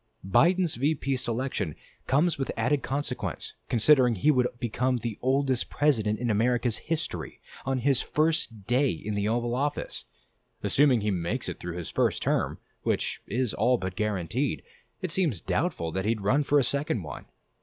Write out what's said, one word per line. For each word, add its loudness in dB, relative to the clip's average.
Biden's 2
V 0
P -2
selection -4
comes 2
with -2
added 0
consequence, -4
considering 4
he 2
would 2
become 0
the -4
oldest 0
president 2
in -2
America's 2
history -4
on -2
his 2
first -2
day 2
in -4
the 0
Oval -2
Office. -2
Assuming 4
he 0
makes -2
it -6
through -6
his -6
first 0
term, 0
which -2
is -2
all 2
but -4
guaranteed, -2
it -4
seems 0
doubtful -2
that -2
he'd 0
run 2
for 2
a 4
second -2
one. -8